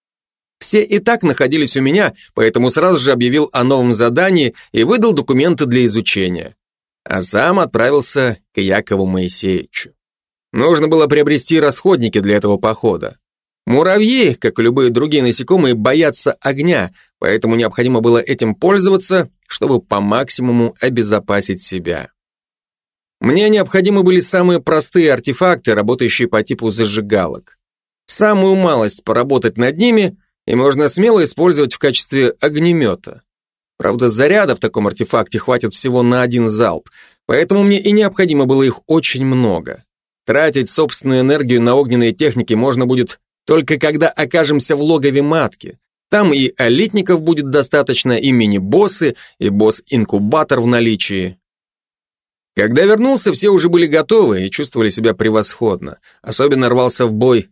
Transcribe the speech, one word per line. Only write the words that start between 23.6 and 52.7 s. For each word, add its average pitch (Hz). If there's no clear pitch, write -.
были 180
самые 180
простые 156
артефакты, 127
работающие 117
по 110
типу 113
зажигалок. 104
Самую 196
малость 147
поработать 120
над 127
ними, 220
и -
можно 139
смело 202
использовать 147
в -
качестве 135
огнемёта. 151
Правда, 117
заряда 143
в -
таком 107
артефакте 110
хватит 123
всего 123
на 123
один 120
залп, 107
поэтому 175
мне 202
и 202
необходимо 190
было 135
их 131
очень 156
много. 113
Тратить 135
собственную 135
энергию 131
на 120
огненные 120
техники 123
можно 127
будет 123
только 156
когда 151
окажемся 151
в 143
логове 143
матки. 143
Там 202
и 135
элитников 180
будет 156
достаточно, 135
и 135
мини-боссы, 120
и 107
босс-инкубатор 110
в 117
наличии. 104
Когда 117